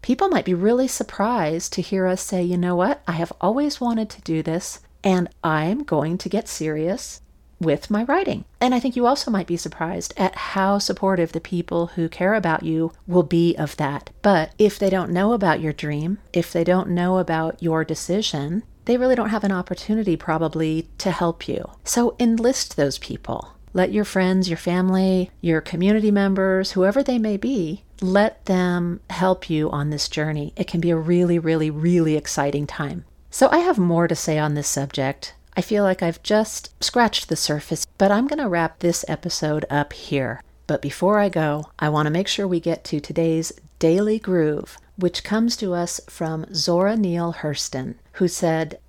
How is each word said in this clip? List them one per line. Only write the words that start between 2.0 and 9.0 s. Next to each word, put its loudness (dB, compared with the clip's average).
us 0
say, -2
You 0
know 0
what? 0
I -2
have -4
always 0
wanted -2
to -20
do -2
this, -4
and 4
I'm 0
going 0
to -6
get -2
serious -4
with 0
my 0
writing. 0
And 4
I 2
think -2
you 2